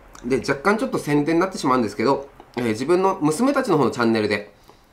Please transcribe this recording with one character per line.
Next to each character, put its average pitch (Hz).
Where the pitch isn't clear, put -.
た。 120
で、 131
若 135
干 202
ち 269
ょ -
っ 220
と -
宣 147
伝 165
に 170
な 190
っ 196
て -
し -
ま 127
う 127
ん 123
で 104
す -
け 113
ど、 -
え 123
ー、 123
自 110
分 180
の 190
娘 156
た 269
ち -
の 160
方 135
の 110
チ 123
ャ 120
ン 113
ネ 110
ル 104
で、 101